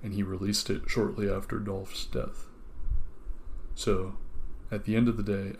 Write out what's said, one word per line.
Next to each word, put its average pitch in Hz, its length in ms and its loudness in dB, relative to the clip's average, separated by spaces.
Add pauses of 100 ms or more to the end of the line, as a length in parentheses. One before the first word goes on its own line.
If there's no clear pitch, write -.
and 101 120 -6
he 101 80 0
released 95 480 0
it 98 160 0
shortly 104 440 2
after 98 280 0
Dolph's 98 460 -4
death. - 420 -2 (1300)
So, 98 420 2 (540)
at 101 140 -2
the 110 120 2
end 117 120 6
of 110 80 2
the 107 60 0
day, 98 380 -2